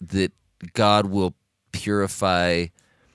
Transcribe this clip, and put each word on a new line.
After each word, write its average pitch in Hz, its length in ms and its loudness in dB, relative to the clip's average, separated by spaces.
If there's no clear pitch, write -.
that 92 300 -2
God 104 320 4
will 95 300 -2
purify 90 920 0